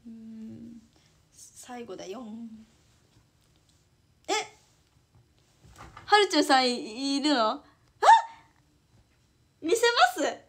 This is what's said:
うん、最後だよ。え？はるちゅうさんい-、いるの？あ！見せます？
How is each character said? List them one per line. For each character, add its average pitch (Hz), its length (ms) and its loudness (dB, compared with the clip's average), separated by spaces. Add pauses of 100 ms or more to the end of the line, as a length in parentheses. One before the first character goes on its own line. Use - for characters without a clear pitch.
う 233 60 -18
ん、 226 680 -18 (520)
最 - 520 -18
後 190 100 -12
だ - 100 -16
よ。 214 180 -12 (2000)
え？ 359 60 -2 (1700)
は 415 120 4
る 403 120 4
ち 339 80 0
ゅ 294 40 4
う - 20 2
さ 285 140 4
ん 254 140 2
い-、 262 460 -6
い 262 60 -4
る 302 100 2
の？ 226 200 0
あ！ - 80 -12 (2000)
見 339 120 2
せ 466 60 -2 (340)
ま 294 80 -2
す？ 262 60 0 (200)